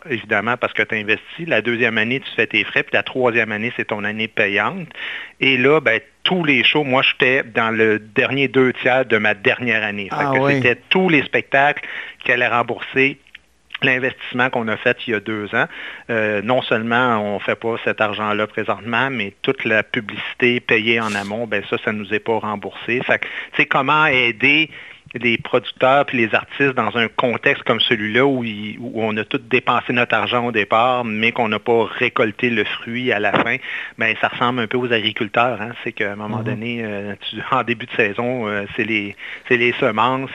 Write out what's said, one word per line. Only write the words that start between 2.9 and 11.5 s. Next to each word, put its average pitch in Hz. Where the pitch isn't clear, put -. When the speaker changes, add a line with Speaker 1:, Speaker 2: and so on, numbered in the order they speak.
Speaker 1:
la 104
troisième 117
année, 107
c'est 104
ton 104
année 107
payante. 107
Et 135
là, 139
ben, 113
tous 185
les 135
shows, 151
moi, 131
j'étais 131
dans 113
le 110
dernier 127
deux 131
tiers 131
de 113
ma 107
dernière 110
année. 101
Fait 147
Speaker 2:
Ah 143
Speaker 1:
que 135
Speaker 2:
oui. 139
Speaker 1:
c'était 123
tous 185
les 156
spectacles 139